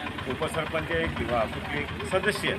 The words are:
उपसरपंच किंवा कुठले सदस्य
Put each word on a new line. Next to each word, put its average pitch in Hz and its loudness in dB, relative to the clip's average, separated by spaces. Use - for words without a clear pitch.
उपसरपंच 156 0
किंवा 139 2
कुठले - -2
सदस्य 190 2